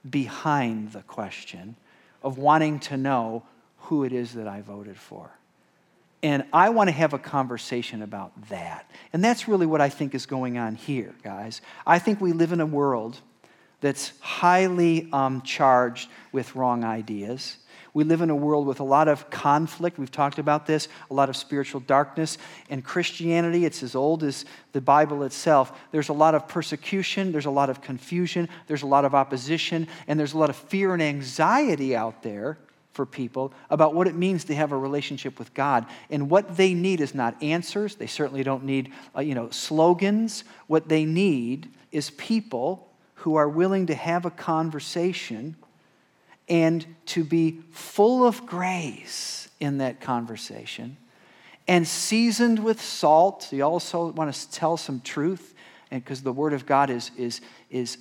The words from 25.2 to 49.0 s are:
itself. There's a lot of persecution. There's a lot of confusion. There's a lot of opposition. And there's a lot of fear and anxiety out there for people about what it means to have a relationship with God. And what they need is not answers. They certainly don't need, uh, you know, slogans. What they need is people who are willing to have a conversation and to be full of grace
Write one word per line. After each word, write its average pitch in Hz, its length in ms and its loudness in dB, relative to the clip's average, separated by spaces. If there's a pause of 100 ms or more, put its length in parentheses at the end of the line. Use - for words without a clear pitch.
itself. 139 480 2 (200)
There's 156 180 -2
a 156 40 -2
lot 156 200 6
of 151 140 0
persecution. 185 840 -4
There's 151 140 -2
a 143 60 -2
lot 139 180 2
of 135 120 -6
confusion. 170 680 -4 (160)
There's 151 160 -4
a 143 60 -6
lot 139 180 6
of 139 80 2
opposition. 143 720 0 (200)
And 147 120 0
there's 147 140 -2
a 160 60 -4
lot 156 100 4
of 131 60 -6
fear 190 380 -2
and 165 100 0
anxiety 147 920 0
out 110 280 -4
there 113 340 -8 (360)
for 135 120 -4
people 131 480 -8 (160)
about 151 240 4
what 180 140 4
it 160 80 0
means 180 300 0
to 151 100 -2
have 147 160 0
a 139 60 -2
relationship 139 600 -6
with - 160 -16
God. 135 320 0 (240)
And 143 220 -2
what 185 260 2
they 190 160 6
need 175 260 0
is 139 140 -2
not 120 300 -2
answers. 175 520 -2
They - 120 -10
certainly 139 360 -4
don't 135 200 -2
need, 135 280 -2 (240)
uh, 135 60 -2
you 147 140 -2
know, 117 160 -6
slogans. 185 920 2 (220)
What 156 240 0
they 156 160 4
need 156 640 0 (200)
is 147 200 -4
people 185 760 -4 (280)
who 160 200 0
are 147 120 6
willing 185 380 2
to 160 100 -2
have 170 300 -2
a 170 60 -4
conversation 160 1200 -4 (920)
and 165 360 2 (200)
to - 180 -2
be 160 380 0 (100)
full 247 560 4
of - 180 0
grace 175 1000 -6 (120)